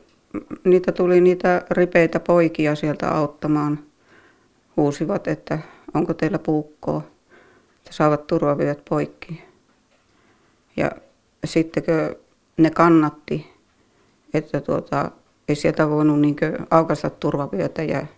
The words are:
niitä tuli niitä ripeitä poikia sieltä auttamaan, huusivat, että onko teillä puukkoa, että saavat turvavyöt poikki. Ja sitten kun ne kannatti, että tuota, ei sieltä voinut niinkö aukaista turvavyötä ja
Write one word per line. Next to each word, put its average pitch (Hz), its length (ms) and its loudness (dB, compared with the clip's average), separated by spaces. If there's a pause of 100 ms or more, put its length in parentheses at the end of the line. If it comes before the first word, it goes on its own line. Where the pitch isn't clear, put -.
(640)
niitä 180 280 4
tuli 180 280 4
niitä 180 500 4
ripeitä 170 500 2
poikia 160 540 2
sieltä 151 360 -4
auttamaan, 147 680 -2 (1000)
huusivat, 151 520 -2
että 151 300 -6 (360)
onko 160 200 -2
teillä 160 240 -2
puukkoa, 151 640 -4 (760)
että - 140 -20
saavat 151 340 0
turvavyöt 147 600 -2
poikki. 151 540 -8 (1300)
Ja 147 140 -2 (540)
sitten 160 380 -2
kun 156 340 -2 (400)
ne 160 140 4
kannatti, 156 840 2 (840)
että 156 260 -4
tuota, 165 500 -4 (380)
ei 147 80 0
sieltä 156 340 0
voinut 151 300 2
niinkö 147 380 0 (120)
aukaista 165 400 2
turvavyötä 160 720 -4
ja 151 240 -4 (100)